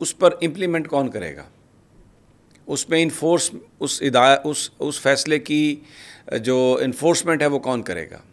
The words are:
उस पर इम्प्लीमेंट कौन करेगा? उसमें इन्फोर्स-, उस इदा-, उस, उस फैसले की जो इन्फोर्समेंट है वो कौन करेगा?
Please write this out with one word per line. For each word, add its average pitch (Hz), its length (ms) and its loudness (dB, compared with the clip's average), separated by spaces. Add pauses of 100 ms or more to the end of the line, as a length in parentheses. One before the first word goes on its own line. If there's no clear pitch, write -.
उस - 120 -4
पर 170 300 4
इम्प्लीमेंट 165 440 -4
कौन 139 220 -2
करेगा? 78 380 -10 (1200)
उसमें 160 340 0
इन्फोर्स-, 160 540 0 (240)
उस - 220 -6
इदा-, 131 440 4
उस, - 340 -6
उस 143 200 -6
फैसले 139 380 0
की 147 400 0 (560)
जो 127 480 2
इन्फोर्समेंट 151 600 0
है 147 60 2
वो 143 100 0
कौन 127 240 -4
करेगा? 85 400 -10 (100)